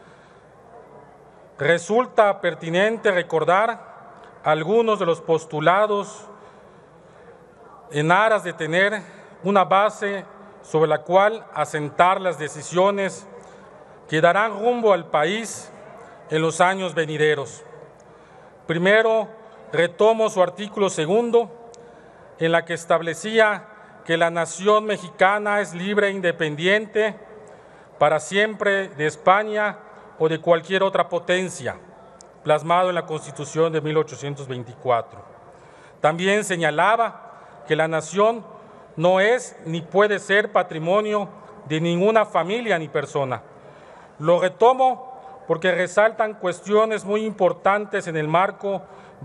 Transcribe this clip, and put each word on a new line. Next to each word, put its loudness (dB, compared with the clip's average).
resulta 0
pertinente -2
recordar -2
algunos 2
de 0
los 0
postulados 0
en -2
aras 2
de -8
tener -2
una 2
base 0
sobre 0
la 0
cual 2
asentar 0
las -4
decisiones -2
que 0
darán 2
rumbo 2
al 0
país -2
en 0
los -2
años 2
venideros. -2
Primero, 2
retomo 2
su 2
artículo -2
segundo, 0
en 0
la 0
que -8
establecía 0
que 0
la 2
nación 0
mexicana 0
es -8
libre 0
e 0
independiente -2
para 2
siempre -2
de -4
España 0
o 2
de -2
cualquier 2
otra 0
potencia, -4
plasmado 2
en -4
la -4
Constitución -4
de -2
mil -4
ochocientos -6
veinticuatro. -4
También 0
señalaba -2
que 2
la 0
nación 0
no 4
es 0
ni -6
puede 0
ser 0
patrimonio 0
de -2
ninguna 2
familia -2
ni -8
persona. -4
Lo 2
retomo 2
porque 0
resaltan 0
cuestiones -2
muy -2
importantes -2
en -6
el -2
marco 0